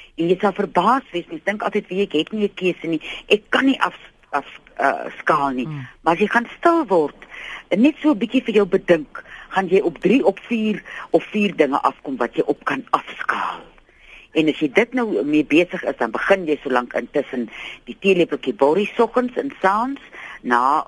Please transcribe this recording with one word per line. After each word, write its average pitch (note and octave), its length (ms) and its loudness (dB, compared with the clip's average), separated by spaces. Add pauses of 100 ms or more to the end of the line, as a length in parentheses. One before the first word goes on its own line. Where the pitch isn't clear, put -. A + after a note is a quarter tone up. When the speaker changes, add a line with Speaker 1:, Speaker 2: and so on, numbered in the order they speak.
(180)
Speaker 1:
En E3 120 -2
jy F3+ 100 2
sal G3 140 0
verbaas G#3 580 0
wees, F3 180 -6
mens D#3+ 140 -12
dink G#3 200 -4
altyd, G3 240 -4
"Wie, F#3 140 -4
ek G3 120 -2
het - 180 0
nie G#3+ 140 -2
'n G3 80 -4
keuse F3 340 -4
nie. E3 140 -2 (260)
Ek G#3 220 2
kan C4 160 2
nie C4+ 160 2
af, F3+ 140 -2 (360)
af, C#3+ 140 -2 (320)
eh, F#2 280 0 (140)
skaal C#3 320 0
nie." B2+ 160 -4
Speaker 2:
Mm. C#3+ 200 -10 (140)
Speaker 1:
Maar D#3+ 120 2
as E3+ 60 0
jy G#3 80 2
gaan A#3 200 0 (100)
stil E4+ 280 2
word E3 300 2 (540)
en F#3 120 2
net D4+ 200 6
so D4+ 100 4
'n A3+ 60 2
bietjie B3 260 -2
vir G#3+ 120 -4
jou G3+ 100 6
bedink, E3+ 580 0 (260)
gaan F#3+ 180 0
jy F#3+ 140 4
op E3 160 -2
drie, G#3+ 280 2
op F#3+ 140 2
vier G#3+ 440 -2 (280)
of E3 120 2
vier G3+ 320 -2
dinge C#3 260 2
afkom C3 360 -2
wat A#2+ 180 -2
jy D#3+ 100 0
op - 200 -2
kan C#3 260 -4
afskaal. - 680 -4 (760)
En D#3 160 2
as - 100 -2
jy D3+ 140 0
dit A3+ 200 2
nou G#3+ 300 -2
mee D3+ 220 2
besig E3+ 380 0
is, G2 140 -4
dan A#2 140 -2
begin F#3 340 0
jy D3+ 180 -2
solank B2+ 300 -2
intussen B2 560 -4 (360)
die A#2 140 -14
teelepeltjie E3 540 2
borrie D#3 420 2
soggens B3 420 0
en - 140 -4 (100)
saans, A3+ 380 0 (460)
na, B2+ 420 4